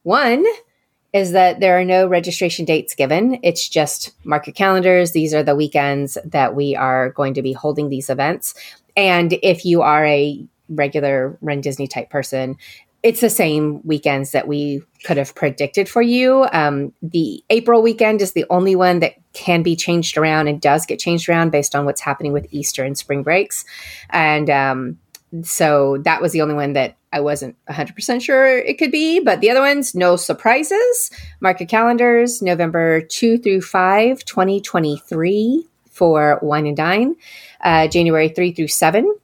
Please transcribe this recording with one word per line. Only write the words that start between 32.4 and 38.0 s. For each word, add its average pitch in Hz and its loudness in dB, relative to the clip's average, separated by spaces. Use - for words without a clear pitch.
November 165 2
two 233 0
through 196 0
five, 202 0
twenty 196 -2
twenty-three 185 -2
for 151 2
Wine 151 -2
and 143 -4
Dine, 208 0
uh, 160 4
January 160 2